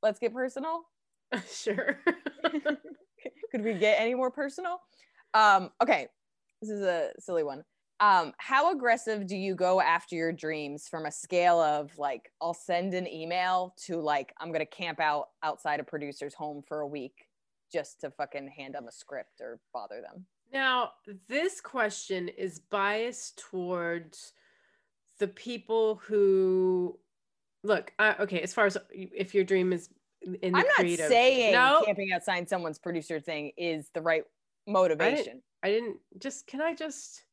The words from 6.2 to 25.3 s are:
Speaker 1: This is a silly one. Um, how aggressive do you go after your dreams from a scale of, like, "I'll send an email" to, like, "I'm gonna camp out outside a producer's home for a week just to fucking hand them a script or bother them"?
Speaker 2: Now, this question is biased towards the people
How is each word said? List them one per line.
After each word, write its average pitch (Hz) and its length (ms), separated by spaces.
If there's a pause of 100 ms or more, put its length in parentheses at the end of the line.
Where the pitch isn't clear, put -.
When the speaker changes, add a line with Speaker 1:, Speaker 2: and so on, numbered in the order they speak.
Speaker 1:
This 220 100
is 202 120
a 170 280 (100)
silly 170 240
one. 143 200 (360)
Um, 185 380
how 294 340
aggressive 233 560
do 202 80
you 190 180
go 185 260
after 170 360
your 165 160
dreams 151 560
from 160 180
a 147 60
scale 175 480
of, 151 380
like, 139 420
"I'll 170 140
send 180 400
an 180 120
email" 180 680 (100)
to, 170 140
like, 147 420
"I'm 165 100
gonna 156 160
camp 165 320
out 151 300 (140)
outside 147 360
a 151 60
producer's 143 500
home 147 320
for 151 140
a 147 60
week 139 420 (420)
just 151 300
to 143 100
fucking 139 380
hand 135 260
them 117 140
a 113 40
script - 480
or 117 200 (120)
bother 107 280
them"? - 260 (260)
Speaker 2:
Now, 262 420 (340)
this 311 320
question 196 680
is 175 300
biased 208 800
towards 175 960 (880)
the 202 80
people 220 680 (100)